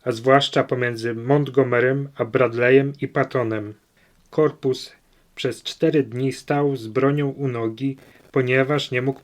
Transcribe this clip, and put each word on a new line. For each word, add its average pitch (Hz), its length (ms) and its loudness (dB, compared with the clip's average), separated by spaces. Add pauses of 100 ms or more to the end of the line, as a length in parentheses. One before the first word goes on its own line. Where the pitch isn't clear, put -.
a 127 80 -2
zwłaszcza 131 520 2
pomiędzy 120 500 -4
Montgomerym 131 1000 0
a 120 100 -4
Bradleyem 123 760 2
i 135 80 -4
Pattonem. 110 640 -4 (560)
Korpus 151 640 -2 (420)
przez - 280 -6
cztery 156 400 0
dni 127 300 -4
stał 143 440 -2
z 113 100 -12
bronią 139 420 0
u 135 200 -4
nogi, 117 480 -4 (360)
ponieważ 131 580 2
nie 123 120 -2
mógł 131 220 -2